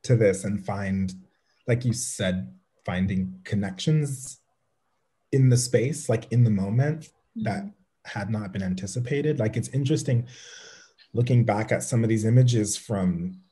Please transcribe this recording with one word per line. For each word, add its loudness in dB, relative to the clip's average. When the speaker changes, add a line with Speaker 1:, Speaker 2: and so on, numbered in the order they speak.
Speaker 1:
to 2
this 2
and -4
find, -2
like 0
you 2
said, -4
finding -2
connections -2
in 6
the 6
space, 0
like, -2
in 4
the 4
moment 0
that -4
Speaker 2:
Mm-hmm. -12
Speaker 1:
had -8
not -4
been -4
anticipated. -2
Like, 0
it's -4
interesting 0
looking 4
back 0
at -2
some 0
of 0
these 0
images 4
from -4